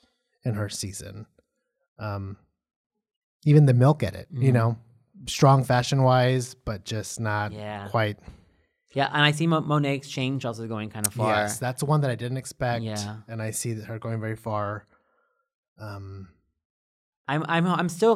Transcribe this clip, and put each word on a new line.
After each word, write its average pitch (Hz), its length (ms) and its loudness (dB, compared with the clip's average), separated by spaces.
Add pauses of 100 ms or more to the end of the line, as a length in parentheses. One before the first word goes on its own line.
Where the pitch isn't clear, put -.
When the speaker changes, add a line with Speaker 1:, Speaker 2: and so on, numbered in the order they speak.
(460)
Speaker 1:
in 113 80 -2
her 104 160 -4
season. 101 560 -12 (720)
Um, 101 400 -8 (1080)
even 151 220 8
the 127 80 6
Milk 135 280 6
edit, - 300 -6
you 123 120 -2
Speaker 2:
Mm-hmm. 131 100 6
Speaker 1:
know, 113 240 2 (480)
strong 135 360 6
fashion-wise, 127 920 2
but 110 320 -10
just 107 340 -8
not 104 320 -2
Speaker 2:
Yeah. 104 360 -10
Speaker 1:
quite. 104 300 -2 (760)
Speaker 2:
Yeah, 139 180 -2
and 151 100 0
I 147 100 6
see 160 140 0
Mo-, 160 140 2
Monet 143 360 0
Exchange 131 500 -6
also 113 200 -8
going 107 220 -6
kinda 107 220 -2
far. 110 320 0
Speaker 1:
Yes, 104 160 -4
that's 127 240 -6
one 151 180 0
that 139 100 -2
I 117 40 -2
didn't 123 240 -6
expect, 120 440 -6
Speaker 2:
Yeah. 107 340 -8 (120)
Speaker 1:
and 113 140 -8
I 110 80 -6
see 113 240 -6
that 107 100 -12
her 113 140 -10
going 113 200 -6
very 110 160 -4
far. 104 520 -6 (920)
Um, 98 500 -14 (960)
Speaker 2:
I'm, 151 220 -2
I'm, 165 180 2
I'm 170 220 0
still 220 280 4